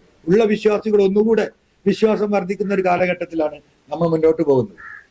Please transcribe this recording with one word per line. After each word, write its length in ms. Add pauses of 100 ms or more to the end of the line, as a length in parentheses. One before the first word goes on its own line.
(300)
ഉള്ള 120 (120)
വിശ്വാസികൾ 540
ഒന്നുകൂടെ 380 (440)
വിശ്വാസം 460
വർദ്ധിക്കുന്ന 420
ഒരു 120
കാലഘട്ടത്തിലാണ് 680 (320)
നമ്മൾ 240
മുന്നോട്ട് 360
പോകുന്നത്. 300 (320)